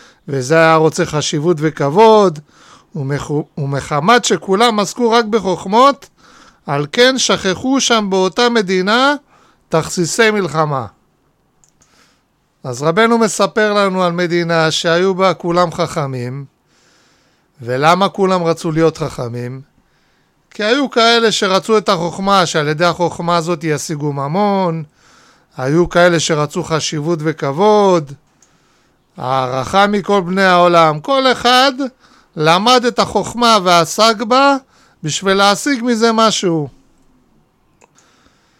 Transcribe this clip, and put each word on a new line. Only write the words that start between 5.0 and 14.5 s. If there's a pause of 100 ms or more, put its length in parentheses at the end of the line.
רק
בחוכמות, (560)
על
כן
שכחו
שם
באותה
מדינה (540)
תכסיסי
מלחמה." (1800)
אז
רבנו
מספר
לנו
על
מדינה